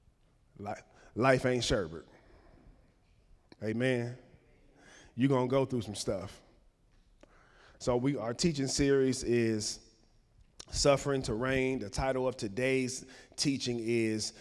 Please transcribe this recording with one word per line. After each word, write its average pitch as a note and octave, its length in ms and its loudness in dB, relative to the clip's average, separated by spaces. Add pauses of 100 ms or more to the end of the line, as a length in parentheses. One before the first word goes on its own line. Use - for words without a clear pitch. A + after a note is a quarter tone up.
(600)
Li-, G2+ 140 -8 (420)
life B2+ 300 4
ain't B2+ 180 2
sherbet. E2 400 -2 (1600)
Amen. A#2+ 540 -2 (960)
You B2+ 120 4
gonna B2+ 200 4
go C3+ 180 2
through B2 160 -2
some G2+ 140 -8
stuff. G2+ 460 -6 (1400)
So B2 160 0
we, C3 220 0
our A2+ 160 -4
teaching C#3 320 0
series C3+ 580 2
is A2+ 560 0 (920)
Suffering C#3 500 2
to A#2 140 -4
Reign. C3 420 0
The G#2 140 -8
title C3 360 0
of B2 100 -4
today's B2 680 -2 (300)
teaching B2 440 -2
is A2 600 0